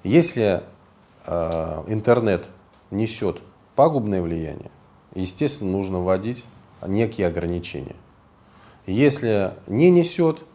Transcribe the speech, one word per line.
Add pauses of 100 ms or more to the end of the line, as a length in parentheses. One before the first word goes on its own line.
Если, (640)
э,
интернет (420)
несёт (320)
пагубное
влияние, (440)
естественно,
нужно
вводить (420)
некие
ограничения. (880)
Если (140)
не
несёт (100)